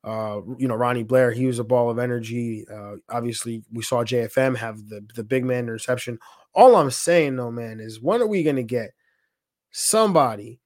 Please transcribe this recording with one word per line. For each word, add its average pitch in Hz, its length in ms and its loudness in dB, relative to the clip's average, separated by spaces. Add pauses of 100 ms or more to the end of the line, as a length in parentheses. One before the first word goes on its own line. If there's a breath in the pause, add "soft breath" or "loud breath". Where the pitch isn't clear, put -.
Uh, 107 380 -6 (160)
you 131 100 -2
know, 117 80 0
Ronnie 120 280 0
Blair, 123 280 4
he 123 140 -2
was 123 140 -2
a 120 40 -4
ball 120 260 2
of 117 100 -2
energy. 117 720 -4
Uh, 104 240 -14 (140)
obviously, 117 640 -6
we 113 100 -8
saw 117 220 0
J 117 180 0
F 117 160 -2
M 131 180 2
have 110 340 -10
the, 104 160 -14 (100)
the 117 80 -8
big 127 220 0
man 123 200 -2
interception. 117 540 -6 (340 loud breath)
All 240 220 10
I'm 143 160 4
saying, 156 440 2
though, 123 160 -6
man, 113 280 -10
is 110 220 -14
when 202 200 0
are 220 60 0
we 196 160 0
gonna 139 200 0
get 113 280 -4 (800)
somebody? 135 960 2